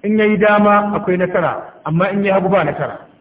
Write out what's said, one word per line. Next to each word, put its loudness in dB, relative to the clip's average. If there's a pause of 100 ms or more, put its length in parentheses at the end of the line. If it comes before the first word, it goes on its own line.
In 0
ya 2
yi 2
dama 2
akwai -2
nasara, -4 (100)
amma 0
in -2
ya 0
hagu 0
ba 2
nasara. -8 (140)